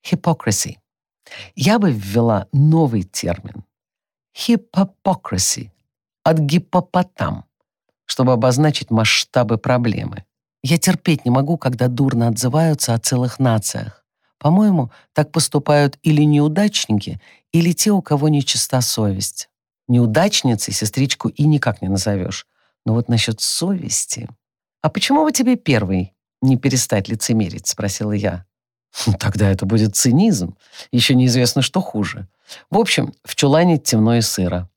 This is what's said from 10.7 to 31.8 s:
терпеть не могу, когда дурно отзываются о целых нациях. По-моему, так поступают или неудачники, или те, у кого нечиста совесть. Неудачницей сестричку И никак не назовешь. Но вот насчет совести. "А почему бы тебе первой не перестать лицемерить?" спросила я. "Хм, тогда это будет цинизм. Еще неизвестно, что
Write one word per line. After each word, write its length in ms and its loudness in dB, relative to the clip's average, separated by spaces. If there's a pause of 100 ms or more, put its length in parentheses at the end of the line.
терпеть 480 0
не 60 2
могу, 260 0
когда 300 -2
дурно 420 0
отзываются 640 0
о 60 0
целых 400 -2
нациях. 680 -2 (340)
По-моему, 520 2 (220)
так 180 0
поступают 720 0
или 200 4
неудачники, 1000 0 (300)
или 220 2
те, 180 0
у 100 2
кого 280 0
нечиста 520 0
совесть. 680 -4 (380)
Неудачницей 840 2
сестричку 560 -2
И 160 0
никак 360 2
не 80 -4
назовешь. 580 -4 (380)
Но 80 0
вот 160 0
насчет 300 0
совести. 920 -4 (520)
"А 80 0
почему 340 0
бы 80 2
тебе 240 2
первой 580 -2 (280)
не 160 4
перестать 500 0
лицемерить?" 600 -2
спросила 440 -4
я. 340 -4 (460)
"Хм, 220 -2
тогда 360 0
это 160 0
будет 300 0
цинизм. 600 2 (340)
Еще 220 2
неизвестно, 480 2
что 200 -2